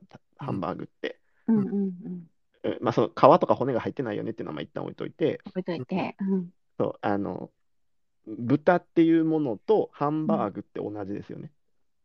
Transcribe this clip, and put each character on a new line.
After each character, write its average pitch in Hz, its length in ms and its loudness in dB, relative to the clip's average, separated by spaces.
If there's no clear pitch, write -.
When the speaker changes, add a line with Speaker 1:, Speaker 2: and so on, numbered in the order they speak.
Speaker 1:
ハ 139 140 -8
ン - 80 -4
バ 85 140 -4
ー - 40 -8
グ - 80 -10
っ - 20 -20
て。 - 320 -10
Speaker 2:
う 226 60 2
ん 220 60 4
う 202 40 2
ん - 20 0
う 185 120 -4
ん。 180 500 -6
Speaker 1:
う 110 60 -2
ん、 - 120 -4
ま 117 80 2
あ、 110 40 0
そ 131 80 2
の 110 80 2
皮 156 300 8
と - 80 2
か 107 80 4
骨 127 180 -2
が 110 60 0
入 - 120 -4
っ - 20 -16
て 139 100 -6
な 110 100 -4
い 104 40 -4
よ 107 60 -6
ね 110 80 -6
っ - 20 -10
て - 100 -10
い - 0 -
う - 20 -6
の - 60 -8
は - 40 -8
ま - 40 -8
あ - 20 -8
一 - 100 -10
旦 - 120 -8
置 - 100 -8
い - 20 -14
と - 100 -8
い - 60 -10
て。 - 340 -2
Speaker 2:
置 - 140 -8
い 185 40 -8
と 180 100 -6
い 165 120 -6
て。 180 340 -4
う 196 160 0
ん。 180 140 -4
Speaker 1:
そ 104 120 0
う、 - 120 -10
あ 101 160 0
の、 95 340 -6
豚 127 520 0
っ 175 80 -4
て - 180 4
い 165 160 6
う 160 60 2
も 160 140 2
の 135 180 -2
と - 340 2
ハ 143 180 -2
ン 156 180 -2
バ 131 200 0
ー 98 40 -4
グ 104 100 -10
っ - 20 -16
て - 160 -12
同 104 260 -6
じ 98 80 -6
で - 100 -8
す - 80 -16
よ - 80 -12
ね。 - 120 -14